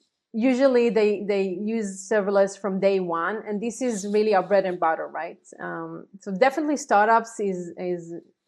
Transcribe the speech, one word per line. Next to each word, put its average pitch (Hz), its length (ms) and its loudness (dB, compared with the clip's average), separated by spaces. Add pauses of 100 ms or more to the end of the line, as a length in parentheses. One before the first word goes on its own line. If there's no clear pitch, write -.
(340)
usually 240 560 4
they, 208 360 2
they 196 320 0
use 208 480 -6
serverless 196 540 2
from 190 200 -4
day 196 200 2
one, 175 480 -4
and 208 140 -4
this 233 180 -6
is 220 260 -4
really 214 280 2
our 185 80 4
bread 190 240 2
and 180 120 -4
butter, 160 280 0
right? 156 320 -10 (200)
Um, 165 480 -10 (140)
so 196 160 -8
definitely 269 400 2
startups 226 640 2
is, 180 380 -4
is 175 340 -6 (360)